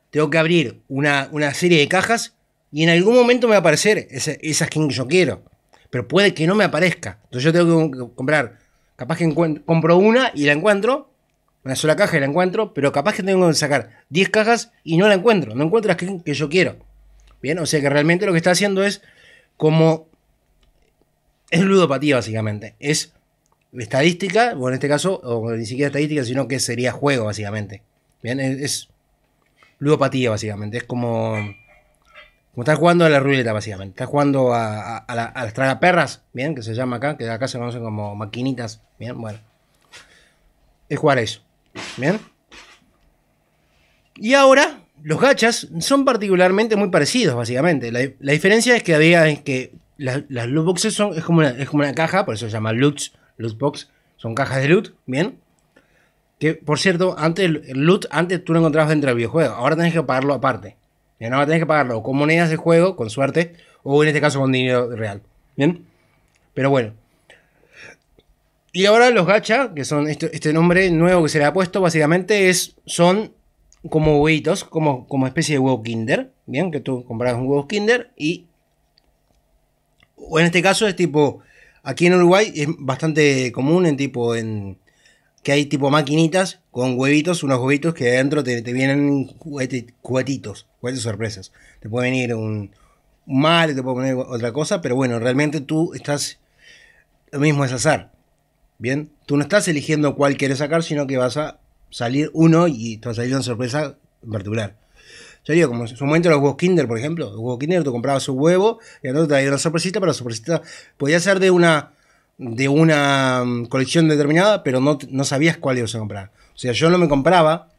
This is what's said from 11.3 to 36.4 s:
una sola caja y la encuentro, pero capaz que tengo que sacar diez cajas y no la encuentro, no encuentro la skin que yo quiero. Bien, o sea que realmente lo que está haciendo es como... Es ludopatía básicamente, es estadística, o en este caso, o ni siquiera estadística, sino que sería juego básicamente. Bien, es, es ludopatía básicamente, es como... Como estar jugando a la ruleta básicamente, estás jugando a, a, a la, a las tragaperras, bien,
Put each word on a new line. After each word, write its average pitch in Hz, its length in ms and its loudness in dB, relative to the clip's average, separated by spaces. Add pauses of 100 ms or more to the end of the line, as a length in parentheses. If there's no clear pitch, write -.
una 131 120 -6
sola 156 200 2
caja 180 220 2
y - 20 2
la 139 60 0
encuentro, 180 480 0
pero 139 180 0
capaz 143 240 0
que 190 80 -6
tengo 185 240 4
que 160 60 4
sacar 139 380 -2 (180)
diez 185 180 0
cajas 220 460 0 (100)
y 160 140 -2
no 196 100 6
la 208 60 6
encuentro, 175 420 2
no 135 80 -2
encuentro 208 240 0
la 185 60 4
skin 180 260 -8
que 156 140 -6
yo 143 160 -4
quiero. 165 280 0 (640)
Bien, 160 180 -4
o 156 60 -4
sea 151 140 0
que 139 100 0
realmente 165 360 2
lo 190 80 0
que 165 60 2
está 180 120 2
haciendo 190 320 0
es 202 200 -4 (520)
como... 160 540 2 (1400)
Es 165 120 2
ludopatía 151 560 2
básicamente, 107 640 -6
es 156 340 -4 (580)
estadística, 175 840 0
o 127 100 -4
en 127 60 0
este 139 160 -2
caso, 165 340 -2
o 117 300 -4
ni 113 140 -6
siquiera 131 200 -2
estadística, 147 380 -2
sino 254 220 -4
que 135 120 -4
sería 123 320 -4
juego 127 340 0
básicamente. 104 580 -8 (380)
Bien, 127 200 -6
es, 135 180 -4
es - 300 -8 (880)
ludopatía 135 540 0
básicamente, 107 460 -6
es 117 60 -10
como... 113 520 -4 (1160)
Como 120 120 -10
estar 147 140 0
jugando 170 260 4
a 160 60 6
la 143 100 4
ruleta 135 320 0
básicamente, 98 440 -8
estás 127 120 -8
jugando 139 460 2
a, 110 420 -4
a, - 40 -10
a - 160 -12
la, 117 100 -4
a 123 180 -10
las 107 100 -8
tragaperras, 143 760 0
bien, 139 240 -6